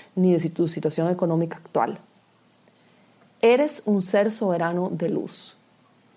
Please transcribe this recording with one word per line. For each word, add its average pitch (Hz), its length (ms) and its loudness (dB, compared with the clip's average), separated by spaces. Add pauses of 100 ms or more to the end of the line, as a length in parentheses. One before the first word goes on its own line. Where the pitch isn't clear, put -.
(140)
ni 185 180 4
de 170 80 2
si-, 165 100 -2
tu 165 180 -2
situación 165 420 -2
económica 170 480 -2
actual. - 400 -4 (1400)
Eres 262 440 4
un 202 160 2
ser 208 300 0
soberano 175 580 -2
de 170 180 -4
luz, - 480 -8 (600)